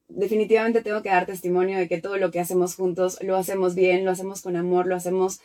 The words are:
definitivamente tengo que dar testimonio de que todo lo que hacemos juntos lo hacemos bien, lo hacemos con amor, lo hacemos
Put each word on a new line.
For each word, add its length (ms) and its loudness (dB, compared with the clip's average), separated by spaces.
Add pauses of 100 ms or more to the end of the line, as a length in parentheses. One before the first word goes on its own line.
definitivamente 760 2
tengo 200 -4
que 80 -6
dar 160 4
testimonio 520 0
de 80 0
que 140 -2
todo 160 -6
lo 160 0
que 80 -2
hacemos 340 0
juntos 480 -2
lo 140 0
hacemos 400 0
bien, 280 4
lo 60 2
hacemos 320 -6
con 140 -4
amor, 300 2
lo 100 0
hacemos 480 0